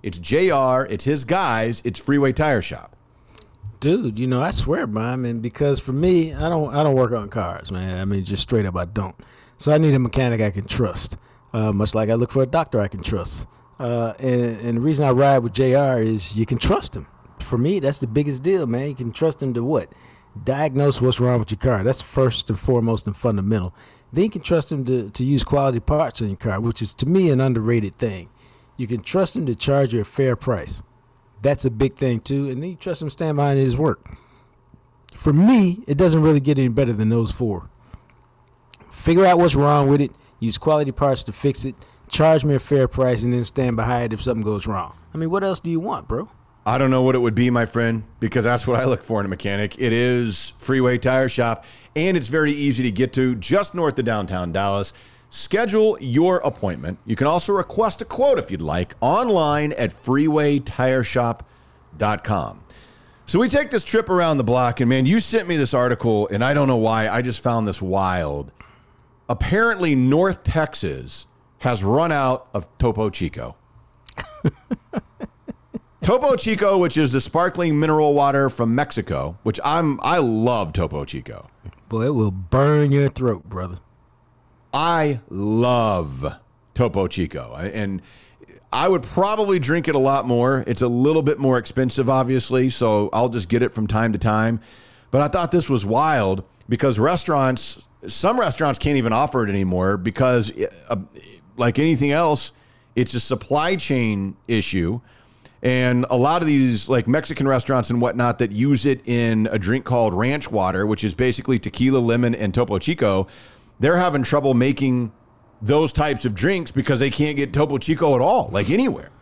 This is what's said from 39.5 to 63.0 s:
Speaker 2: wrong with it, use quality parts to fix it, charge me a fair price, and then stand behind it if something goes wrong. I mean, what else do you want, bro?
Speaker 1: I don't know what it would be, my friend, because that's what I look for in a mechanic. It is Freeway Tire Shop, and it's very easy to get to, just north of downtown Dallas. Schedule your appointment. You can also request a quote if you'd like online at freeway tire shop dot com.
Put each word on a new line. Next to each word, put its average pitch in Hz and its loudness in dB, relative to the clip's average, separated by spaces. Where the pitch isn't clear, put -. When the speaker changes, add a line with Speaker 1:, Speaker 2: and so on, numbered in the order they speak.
Speaker 2:
wrong 143 4
with 143 4
it, 139 -2
use 113 -2
quality 151 0
parts 135 0
to - -10
fix - -2
it, 135 -8
charge 156 4
me 147 4
a 131 2
fair 135 2
price, 127 0
and 120 0
then 123 0
stand 123 -2
behind 117 -2
it - -4
if 104 -8
something 113 -2
goes 104 -4
wrong. 95 -6
I 156 -8
mean, 165 -4
what 190 -2
else 190 -2
do 170 -6
you 165 -2
want, 190 -8
bro? 139 -8
Speaker 1:
I 120 0
don't 135 2
know 131 4
what 131 4
it 127 2
would 120 2
be, 123 2
my 120 2
friend, 113 -2
because 113 0
that's 120 0
what 123 0
I 131 0
look 127 0
for 110 -2
in 101 -4
a - -6
mechanic. 101 -4
It 120 0
is 120 -2
Freeway 127 0
Tire 131 2
Shop, 117 -2
and 180 0
it's 127 -2
very 151 0
easy 143 0
to 123 0
get 123 -2
to, 127 0
just 160 -2
north 160 -2
of 117 -2
downtown 92 -4
Dallas. 98 -2
Schedule 214 0
your 156 2
appointment. 90 -4
You 107 -4
can 135 0
also 175 0
request 202 -2
a 226 -8
quote 262 2
if - -6
you'd 82 -8
like 82 -4
online 151 2
at - -4
freeway 147 2
tire 131 0
shop 117 -2
dot 104 -2
com. 67 -4